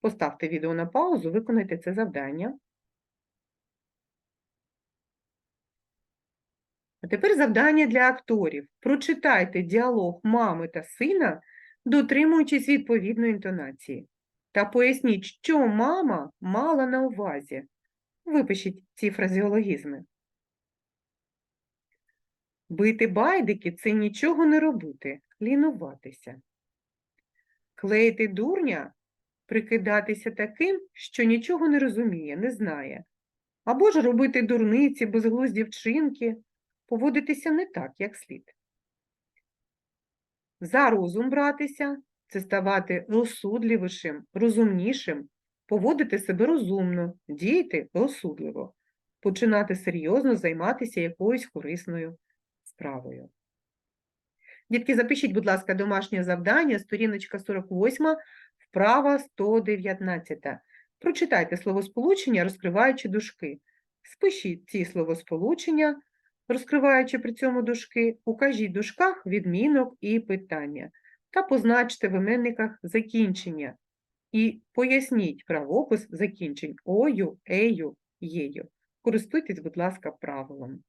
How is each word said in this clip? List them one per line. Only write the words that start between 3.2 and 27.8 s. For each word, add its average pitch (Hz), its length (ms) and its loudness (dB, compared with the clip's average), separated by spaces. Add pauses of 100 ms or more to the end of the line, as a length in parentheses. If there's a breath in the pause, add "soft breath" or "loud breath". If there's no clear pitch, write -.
А 175 40 -12
тепер 339 300 2
завдання 285 500 6
для 247 220 4
акторів. 196 600 -2 (120)
Прочитайте 247 840 2
діалог 196 600 0
мами 208 460 2
та 165 140 -8
сина, 277 580 0 (440 soft breath)
дотримуючись 285 840 4
відповідної 233 640 2
інтонації. 160 760 -8 (440)
Та 202 120 4
поясніть, 247 600 2
що 294 420 2
мама 226 640 0 (100)
мала 262 460 0
на 262 160 0
увазі. 170 600 -6 (600)
Випишіть 202 580 0 (120)
ці 208 160 -2
фразеологізми. 196 960 0 (2750)
Бити 220 340 2
байдики — 208 680 0 (100)
це 214 80 0
нічого 247 560 2
не 302 140 6
робити, 160 600 -4 (220)
лінуватися. 175 1000 -2 (1300)
Клеїти 220 540 2